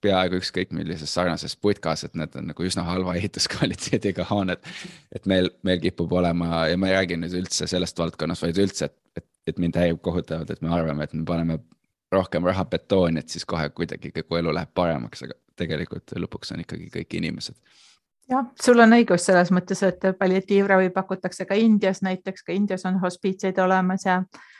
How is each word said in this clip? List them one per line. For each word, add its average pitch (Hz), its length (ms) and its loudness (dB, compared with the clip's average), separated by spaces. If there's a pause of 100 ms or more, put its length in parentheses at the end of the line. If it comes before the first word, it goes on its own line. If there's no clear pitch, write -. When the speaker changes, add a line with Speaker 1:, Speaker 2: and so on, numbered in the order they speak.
Speaker 1:
peaaegu 92 340 2
ükskõik - 360 -6
millises 80 380 -8
sarnases 85 460 -2
putkas, 82 460 -2
et 73 120 -10
need 78 200 -8
on 78 120 -8
nagu 85 160 -6
üsna 90 200 -2
halva 90 320 -2
ehituskvaliteediga 98 1120 -2
hooned. 95 320 -2 (520)
Et - 160 -8
meil, 92 200 2 (160)
meil 92 160 2
kipub 87 360 -2
olema, 85 520 0
ja 87 100 0
ma 95 100 2
ei 95 80 4
räägi 87 220 0
nüüd 85 200 -6
üldse 85 300 -4
sellest 90 280 -2
valdkonnast, 82 480 -2
vaid 85 140 0
üldse, 92 300 0
et, - 320 -16
et, - 40 -20 (260)
et 90 100 -2
mind 85 180 0
häirib 85 240 2
kohutavalt, 82 480 -4
et - 120 -10
me 82 100 0
arvame, 76 320 -2
et - 100 -8
me 80 120 -4
paneme 85 300 -2 (540)
rohkem 90 340 0
raha 92 240 2
betooni, 85 520 2
et - 100 -14
siis 82 160 -10
kohe 80 260 -4
kuidagi - 400 -8
kogu 85 260 -4
elu 82 140 0
läheb 85 220 -6
paremaks, 73 500 -2
aga - 120 -14 (200)
tegelikult 80 640 -6
lõpuks - 340 -10
on - 80 -8
ikkagi - 300 -14
kõik 85 260 -8
inimesed. 80 380 -8 (720)
Speaker 2:
Jah, 254 180 -2 (100)
sul 240 240 8
on 226 120 10
õigus 226 340 6
selles 180 260 6
mõttes, 180 320 -2
et 180 160 -2 (160)
palliatiivravi 190 760 4
pakutakse 190 520 -6
ka 196 80 -2
Indias 208 480 4
näiteks, 185 400 -4
ka 170 120 -6
Indias 190 320 -2
on 185 120 0
hospiitseid 185 640 -2
olemas 185 440 2
ja, 185 100 2 (440)